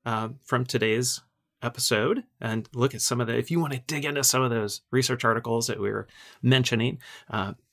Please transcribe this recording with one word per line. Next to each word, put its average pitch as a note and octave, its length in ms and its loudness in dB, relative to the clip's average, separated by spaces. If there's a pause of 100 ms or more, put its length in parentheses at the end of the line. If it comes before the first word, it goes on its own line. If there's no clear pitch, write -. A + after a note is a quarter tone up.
uh, A2+ 260 -4 (140)
from B2+ 220 0
today's A2+ 560 0 (400)
episode B2 600 0 (160)
and A2+ 320 -4
look B2 220 0
at A2+ 80 -4
some B2 180 0
of A#2 60 0
the, A#2 100 0
if A#2+ 140 -2
you E3+ 100 2
wanna C#3 260 -2
dig C#3+ 180 -4
into C#3+ 200 -2
some B2+ 180 4
of B2 80 2
those A2 300 -2 (100)
research B2+ 340 0
articles A#2 440 2
that A#2 100 -4
we G2+ 120 -2
were G#2 180 -6 (340)
mentioning, B2 560 4 (320)
uh, G2+ 220 -4 (200)